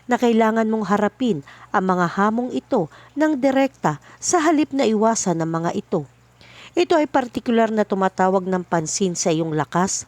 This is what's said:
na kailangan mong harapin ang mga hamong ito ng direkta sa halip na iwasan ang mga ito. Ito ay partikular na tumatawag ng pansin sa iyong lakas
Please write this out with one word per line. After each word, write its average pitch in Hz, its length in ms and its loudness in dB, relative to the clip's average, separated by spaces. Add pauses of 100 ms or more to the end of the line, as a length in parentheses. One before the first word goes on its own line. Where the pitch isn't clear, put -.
(120)
na 240 80 0
kailangan 226 480 2
mong 220 240 -2
harapin 208 480 0 (320)
ang 190 160 0
mga 180 320 0
hamong 226 320 0
ito 240 400 -2 (240)
ng 311 240 0
direkta 262 640 0 (160)
sa - 240 0
halip 302 320 2
na 269 80 0
iwasan 214 560 0
ang 160 160 -2
mga 165 160 -4
ito. 185 320 -4 (720)
Ito 349 240 2
ay 302 80 0
partikular 233 640 0
na 214 160 0
tumatawag 190 560 0
ng 185 240 -4
pansin 170 480 -2
sa 180 160 -2
iyong 160 240 -2
lakas 170 520 -2